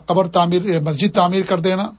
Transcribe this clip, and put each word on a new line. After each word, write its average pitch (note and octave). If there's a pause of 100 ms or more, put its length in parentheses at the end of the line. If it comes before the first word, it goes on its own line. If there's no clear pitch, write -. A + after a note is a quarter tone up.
قبر F3+
تعمیر، F3
مسجد D#3
تعمیر F#3
کر F#3
دینا، F#3 (120)